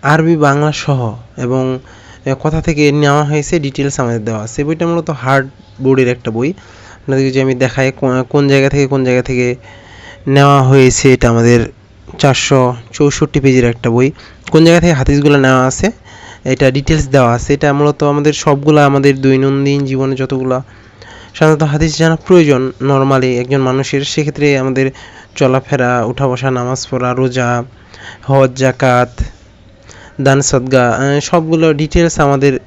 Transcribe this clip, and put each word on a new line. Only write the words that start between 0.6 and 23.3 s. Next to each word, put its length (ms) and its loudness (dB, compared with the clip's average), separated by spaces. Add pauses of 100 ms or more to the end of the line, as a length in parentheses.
সহ, 440 -4 (220)
এবং, 420 -4
আহ, 560 -10
কোথা 260 -4
থেকে 300 0
নেওয়া 320 2
হয়েছে 360 -2
ডিটেলস 400 -6
আমাদের 260 -4
দেওয়া 160 -6
আছে। 220 -8
বইটা 240 -4
মূলত 220 -4
হার্ড 380 -2 (340)
বোর্ডের 260 2
একটা 240 -6
বই। 220 -4 (420)
আপনাদেরকে 340 -2
যদি 120 -2
আমি 140 0
দেখাই 360 -2
কো-, 380 -2
কোন 180 0
জায়গা 220 2
থেকে 180 0
কোন 160 -2
জায়গা 180 0
থেকে 340 -2 (720)
নেওয়া 340 4
হয়েছে, 520 4
এটা 160 2
আমাদের 400 2 (480)
চারশো 580 2 (180)
চৌষট্টি 460 0
পেজের 260 2
একটা 240 -2
বই। 220 0 (400)
কোন 140 6
জায়গা 160 4
থেকে 120 2
হাদিসগুলো 440 2
নেওয়া 280 2
আছে 260 -2 (520)
এটা 280 0
ডিটেলস 360 -2
দেওয়া 240 2
আছে। 220 -2
এটা 200 0
মূলত 300 0
আমাদের 300 0
সবগুলা, 520 2
আমাদের 360 2
দৈনন্দিন 640 0
জীবনে 300 -4
যতগুলা 480 -4 (680)
সাধারণত 300 2
হাদিস 340 -2
জানা 180 2
প্রয়োজন 560 2 (100)
normally 440 0
একজন 360 -2